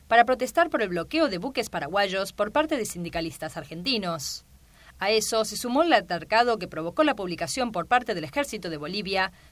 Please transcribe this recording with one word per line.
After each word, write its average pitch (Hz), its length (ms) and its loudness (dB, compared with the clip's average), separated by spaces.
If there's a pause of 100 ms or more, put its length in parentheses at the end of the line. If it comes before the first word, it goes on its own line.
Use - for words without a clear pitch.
para 233 160 8
protestar 254 460 2
por 262 120 0
el 202 60 0
bloqueo 185 400 0
de 185 100 -4
buques 240 320 -4
paraguayos 190 600 -2
por 208 180 -2
parte 311 260 2
de 220 80 0
sindicalistas 165 720 -6
argentinos. 170 880 -6 (540)
A 196 120 0
eso 220 340 2
se 208 120 -8
sumó 254 260 2
el 339 100 4
altercado 214 640 2
que 175 120 -8
provocó 165 340 -2
la 294 140 2
publicación 202 560 -4
por 170 160 -4
parte 247 260 2
del 165 100 -6
ejército 254 460 -4
de 156 60 -6
Bolivia 190 560 -2 (200)